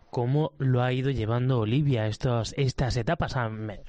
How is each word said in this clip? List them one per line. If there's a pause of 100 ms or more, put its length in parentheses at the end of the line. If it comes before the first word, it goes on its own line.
¿cómo
lo
ha
ido
llevando
Olivia
estos,
estas
etapas?
Ah,
me,